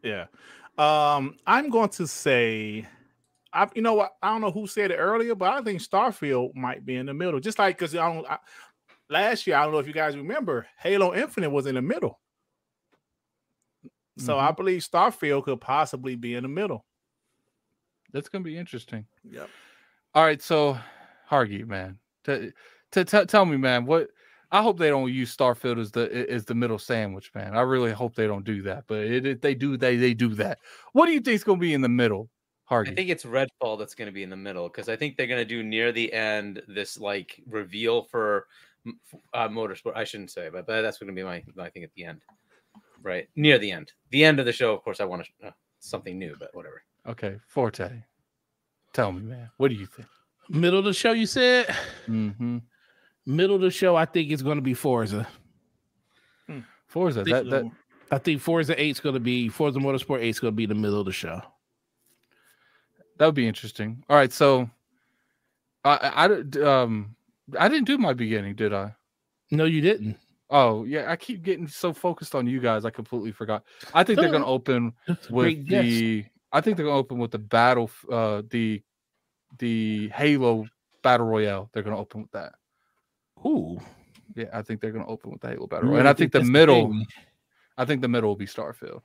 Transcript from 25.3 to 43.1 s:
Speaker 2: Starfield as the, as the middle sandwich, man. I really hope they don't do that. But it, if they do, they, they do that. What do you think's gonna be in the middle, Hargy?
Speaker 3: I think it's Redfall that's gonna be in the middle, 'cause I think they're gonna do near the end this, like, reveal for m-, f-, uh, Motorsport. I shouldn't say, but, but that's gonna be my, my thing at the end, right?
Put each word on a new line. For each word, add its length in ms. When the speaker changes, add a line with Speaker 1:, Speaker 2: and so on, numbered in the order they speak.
Speaker 2:
Starfield 460
as 120
the, 360
as 160
the 120
middle 220
sandwich, 560
man. 220
I 40
really 320
hope 240
they 100
don't 180
do 180
that. 260
But 160
it, 220
if 140
they 140
do, 220
they, 200
they 160
do 220
that. 240
What 140
do 60
you 80
think's 240
gonna 160
be 120
in 80
the 80
middle, 400
Hargy? 220
Speaker 3:
I 60
think 140
it's 140
Redfall 540
that's 160
gonna 180
be 120
in 60
the 60
middle, 320
'cause 200
I 80
think 200
they're 120
gonna 160
do 180
near 300
the 200
end 540
this, 320
like, 480
reveal 560
for 460
m-, 140
f-, 60
uh, 160
Motorsport. 480
I 60
shouldn't 300
say, 200
but, 140
but 160
that's 160
gonna 140
be 100
my, 220
my 160
thing 140
at 100
the 120
end, 160
right? 340